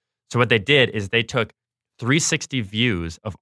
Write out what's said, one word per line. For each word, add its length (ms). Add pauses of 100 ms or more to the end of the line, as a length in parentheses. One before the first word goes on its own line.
(300)
So 80
what 100
they 100
did 320
is 200
they 120
took 300 (460)
three 200
sixty 440
views 640
of 180